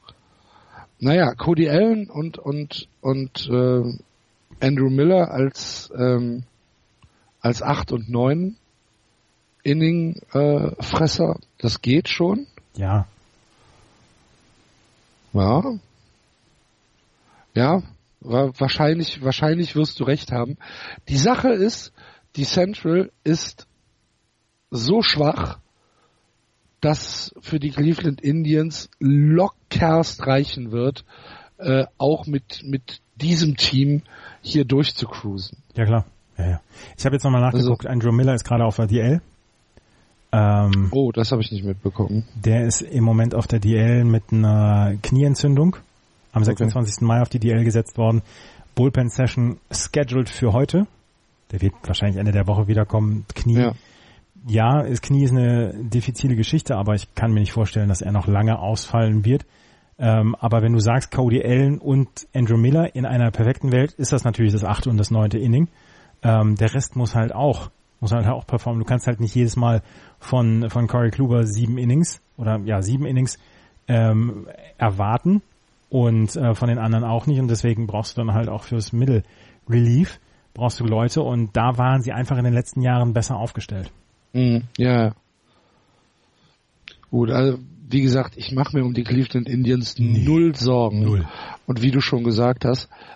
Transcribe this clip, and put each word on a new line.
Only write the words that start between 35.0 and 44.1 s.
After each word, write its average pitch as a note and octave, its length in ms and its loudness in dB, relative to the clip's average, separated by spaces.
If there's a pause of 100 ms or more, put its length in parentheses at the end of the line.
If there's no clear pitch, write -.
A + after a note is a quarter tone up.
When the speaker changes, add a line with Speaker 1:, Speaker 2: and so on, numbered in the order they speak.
Speaker 2:
Ja, A2+ 120 -2
klar. A2 180 2 (320)
Ja, F2 140 -4
ja. E2+ 100 -4 (380)
Ich - 80 -2
hab C3+ 60 0
jetzt C#3 120 0
nochmal B2+ 200 2
Speaker 1:
Also B2 140 0
Speaker 2:
nachgeguckt. B2 280 0
Andrew A#2+ 260 0
Miller C3 220 2
ist A#2 100 -4
gerade A#2 200 0
auf A2 120 0
der A2 120 0
D A2 100 2
L. C3 240 0 (1080)
Ähm, G#2 580 2
Speaker 1:
Oh, B2+ 220 0
das A2+ 180 -2
hab A2+ 80 2
ich G#2+ 140 -4
nicht G2 120 -6
mitbekommen. G2+ 600 -4 (100)
Speaker 2:
der A2+ 320 0
ist A2 160 -2
im B2 220 0
Moment A2+ 320 2
auf A2+ 100 -2
der A2+ 140 -2
D G#2+ 160 2
L A#2+ 280 4
mit A2+ 280 2